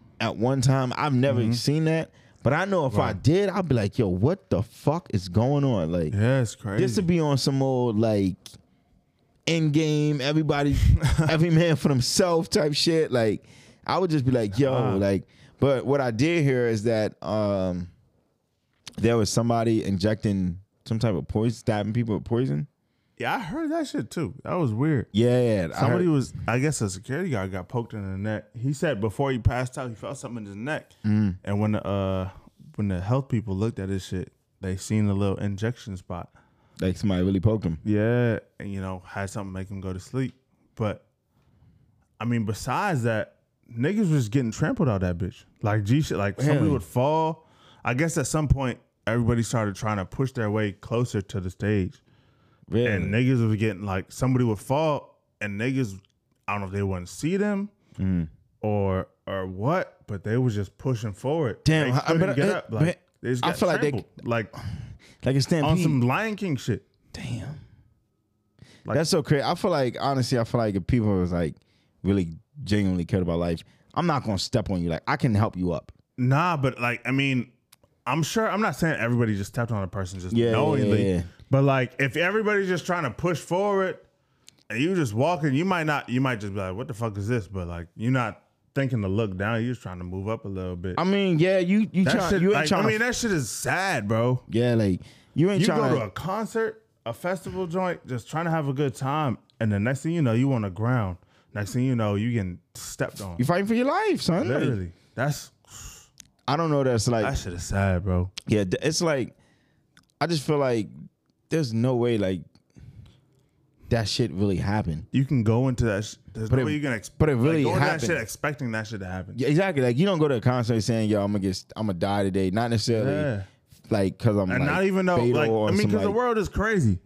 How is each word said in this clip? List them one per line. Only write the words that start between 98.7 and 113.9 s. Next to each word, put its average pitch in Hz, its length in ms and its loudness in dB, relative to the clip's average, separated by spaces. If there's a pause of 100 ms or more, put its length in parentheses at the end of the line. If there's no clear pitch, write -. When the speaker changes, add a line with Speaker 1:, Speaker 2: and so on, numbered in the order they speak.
Speaker 2:
good 139 220 -2
time, 139 440 -2 (220)
and 110 100 2
the 101 80 2
next 123 240 0
thing 160 100 -2
you 170 100 0
know, 120 100 2
you 131 220 2
on 110 80 0
the 101 80 -4
ground. 104 480 0 (360)
Next 104 200 -4
thing 127 100 2
you 131 120 2
know, 104 180 2
you 110 180 0
getting 92 280 -4 (140)
stepped - 460 -8
on. 92 180 -10
Speaker 1:
You 123 60 2
fighting 175 220 2
for 226 80 0
your 247 120 2
life, 359 360 0
son. - 260 0
Like, 143 120 2
Speaker 2:
Literally. 95 320 -2 (220)
That's 135 360 -4 (1000)
Speaker 1:
I 139 80 2
don't 165 140 2
know. 143 120 4
That's 123 240 2
like 113 180 2
Speaker 2:
that 135 140 0
shit 92 140 -8
is 87 120 -8
sad, 95 400 0
bro. 90 240 2 (200)
Speaker 1:
Yeah, 104 160 4
d-, 90 180 -2
it's 160 180 0
like, 143 360 -2 (840)
I 147 60 0
just 165 180 -2
feel 151 140 2
like 120 300 0 (600)
there's 151 240 -2
no 123 220 2
way, 117 240 2
like, 92 220 0 (1500)